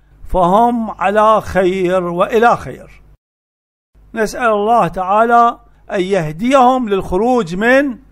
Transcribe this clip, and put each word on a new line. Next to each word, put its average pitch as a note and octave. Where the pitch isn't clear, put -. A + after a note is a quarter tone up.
فهم G#3+
على G#3
خير F#3
وإلى G#3
خير. -
نسأل A3+
الله G#3+
تعالى A3+
أن G#3
يهديهم G#3+
للخروج F#3+
من B3